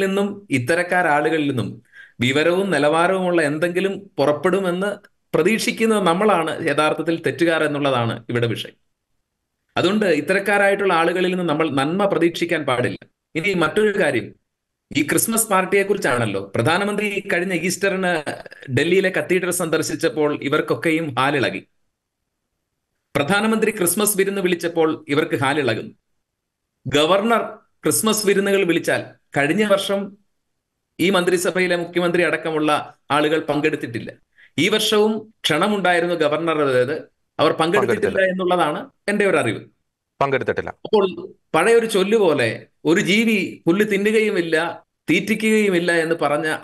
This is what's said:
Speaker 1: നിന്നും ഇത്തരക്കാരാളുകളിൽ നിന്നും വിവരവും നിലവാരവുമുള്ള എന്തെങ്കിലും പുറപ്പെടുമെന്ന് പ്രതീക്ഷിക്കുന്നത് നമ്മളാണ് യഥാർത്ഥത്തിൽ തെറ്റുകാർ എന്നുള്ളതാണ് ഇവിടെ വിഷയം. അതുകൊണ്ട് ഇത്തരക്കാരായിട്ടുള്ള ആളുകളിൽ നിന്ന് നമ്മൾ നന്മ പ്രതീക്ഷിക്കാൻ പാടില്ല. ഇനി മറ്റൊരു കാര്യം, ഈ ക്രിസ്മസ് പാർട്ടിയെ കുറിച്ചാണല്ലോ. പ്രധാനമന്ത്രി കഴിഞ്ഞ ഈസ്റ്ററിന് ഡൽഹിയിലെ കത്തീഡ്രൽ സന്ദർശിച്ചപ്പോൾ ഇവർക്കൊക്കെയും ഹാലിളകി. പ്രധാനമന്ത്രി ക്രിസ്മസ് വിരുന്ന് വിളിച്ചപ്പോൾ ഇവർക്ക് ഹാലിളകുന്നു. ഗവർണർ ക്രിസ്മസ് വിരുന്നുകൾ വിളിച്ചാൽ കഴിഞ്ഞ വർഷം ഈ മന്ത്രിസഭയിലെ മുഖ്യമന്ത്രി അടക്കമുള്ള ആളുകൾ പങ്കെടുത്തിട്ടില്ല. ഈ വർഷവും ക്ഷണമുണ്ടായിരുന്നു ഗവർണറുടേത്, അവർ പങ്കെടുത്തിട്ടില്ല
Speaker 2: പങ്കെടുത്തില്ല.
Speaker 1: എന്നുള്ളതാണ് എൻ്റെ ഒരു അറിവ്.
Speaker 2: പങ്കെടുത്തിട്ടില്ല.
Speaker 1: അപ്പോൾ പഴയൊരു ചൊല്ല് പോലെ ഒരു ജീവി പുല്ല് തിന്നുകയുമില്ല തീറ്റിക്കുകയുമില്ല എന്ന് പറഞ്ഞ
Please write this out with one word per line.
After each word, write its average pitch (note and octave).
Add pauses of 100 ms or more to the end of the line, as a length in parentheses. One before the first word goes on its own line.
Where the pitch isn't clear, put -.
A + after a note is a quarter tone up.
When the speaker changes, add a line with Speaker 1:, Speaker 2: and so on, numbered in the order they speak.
Speaker 1:
നിന്നും G3 (240)
ഇത്തരക്കാരാളുകളിൽ D#3+
നിന്നും B2 (520)
വിവരവും D#3
നിലവാരവുമുള്ള F3
എന്തെങ്കിലും F3 (200)
പുറപ്പെടുമെന്ന് F3 (420)
പ്രതീക്ഷിക്കുന്നത് A3
നമ്മളാണ് E3+ (140)
യഥാർത്ഥത്തിൽ D#3
തെറ്റുകാർ D#3+
എന്നുള്ളതാണ് C#3 (140)
ഇവിടെ A#2
വിഷയം. - (1000)
അതുകൊണ്ട് G3
ഇത്തരക്കാരായിട്ടുള്ള G3
ആളുകളിൽ F3
നിന്ന് F#3
നമ്മൾ D#3+
നന്മ D3+
പ്രതീക്ഷിക്കാൻ E3+
പാടില്ല. A#2+ (360)
ഇനി D#3+
മറ്റൊരു G3
കാര്യം, C3+ (640)
ഈ -
ക്രിസ്മസ് G#3+
പാർട്ടിയെ F#3+
കുറിച്ചാണല്ലോ. C3
പ്രധാനമന്ത്രി G3+ (200)
കഴിഞ്ഞ F#3
ഈസ്റ്ററിന് F#3 (600)
ഡൽഹിയിലെ F3+
കത്തീഡ്രൽ F3
സന്ദർശിച്ചപ്പോൾ D#3 (120)
ഇവർക്കൊക്കെയും D#3
ഹാലിളകി. B2+ (1500)
പ്രധാനമന്ത്രി G#3
ക്രിസ്മസ് G3+
വിരുന്ന് G3
വിളിച്ചപ്പോൾ E3+ (200)
ഇവർക്ക് C#3+
ഹാലിളകുന്നു. C3 (920)
ഗവർണർ G3 (380)
ക്രിസ്മസ് G#3
വിരുന്നുകൾ G3
വിളിച്ചാൽ E3 (300)
കഴിഞ്ഞ D#3+
വർഷം G3+ (1000)
ഈ E3+
മന്ത്രിസഭയിലെ F3+
മുഖ്യമന്ത്രി F3
അടക്കമുള്ള D#3 (400)
ആളുകൾ D3+
പങ്കെടുത്തിട്ടില്ല. D3 (500)
ഈ D#3
വർഷവും G#3+ (280)
ക്ഷണമുണ്ടായിരുന്നു F3
ഗവർണറുടേത്, D3+ (440)
അവർ D#3+
പങ്കെടുത്തിട്ടില്ല E3
Speaker 2:
പങ്കെടുത്തില്ല. F#3+
Speaker 1:
എന്നുള്ളതാണ് F3+ (300)
എൻ്റെ G#3
ഒരു E3+
അറിവ്. A#2 (600)
Speaker 2:
പങ്കെടുത്തിട്ടില്ല. A2 (120)
Speaker 1:
അപ്പോൾ G#3 (480)
പഴയൊരു A3+
ചൊല്ല് G3+
പോലെ D3 (360)
ഒരു E3+
ജീവി G#3+ (240)
പുല്ല് G3
തിന്നുകയുമില്ല G3+ (520)
തീറ്റിക്കുകയുമില്ല G3+
എന്ന് E3
പറഞ്ഞ D#3 (160)